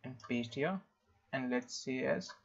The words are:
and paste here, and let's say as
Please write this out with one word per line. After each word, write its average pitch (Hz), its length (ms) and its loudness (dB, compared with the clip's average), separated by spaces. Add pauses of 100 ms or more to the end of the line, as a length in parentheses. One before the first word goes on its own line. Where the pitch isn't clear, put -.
and 131 100 -8 (140)
paste 120 260 0
here, 170 240 2 (540)
and 127 180 0
let's 123 240 2
say 127 300 -2
as 139 260 2 (140)